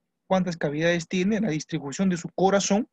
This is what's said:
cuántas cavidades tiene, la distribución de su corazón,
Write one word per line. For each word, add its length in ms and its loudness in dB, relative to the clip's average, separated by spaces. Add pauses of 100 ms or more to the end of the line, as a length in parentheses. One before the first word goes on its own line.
(280)
cuántas 280 0
cavidades 520 -2
tiene, 320 0
la 100 -2
distribución 580 -4
de 80 2
su 140 -10
corazón, 640 2